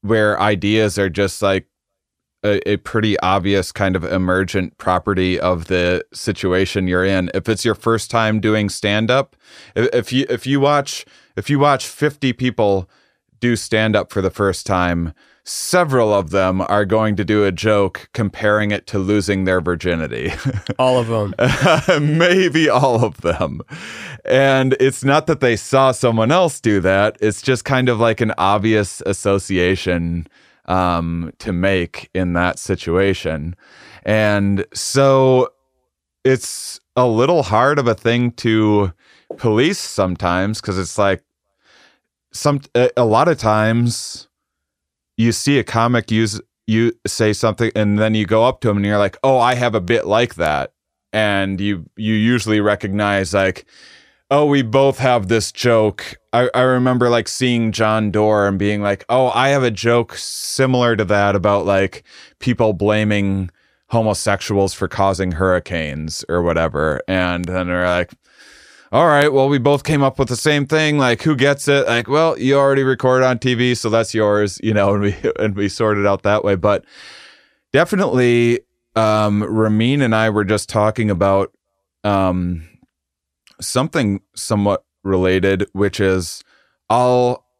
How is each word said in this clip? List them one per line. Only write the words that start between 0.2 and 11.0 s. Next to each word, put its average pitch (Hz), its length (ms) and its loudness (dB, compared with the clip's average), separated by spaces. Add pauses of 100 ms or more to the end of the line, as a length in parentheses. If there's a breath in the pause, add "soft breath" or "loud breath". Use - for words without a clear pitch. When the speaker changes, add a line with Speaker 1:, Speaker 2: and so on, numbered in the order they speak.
Speaker 1:
ideas 104 560 0
are 98 120 0
just, 98 340 -2
like, 95 240 -2 (760)
a, 104 280 -2
a 101 60 0
pretty 107 420 -2
obvious 95 520 0
kind 95 240 -2
of 87 80 -2
emergent 92 760 -2
property 92 600 -2
of 87 260 -2
the 90 460 0
situation 92 760 -2
you're 90 180 0
in. 95 280 0
If 95 140 -4
it's 110 160 -2
your 110 120 0
first 113 340 -2
time 110 300 0
doing 107 280 0
stand-up, 107 680 -2 (400 loud breath)
i-, 120 180 0
if 120 180 -2
you, 131 160 0
if 120 180 -4
you 139 140 0
watch, 143 460 0 (320 soft breath)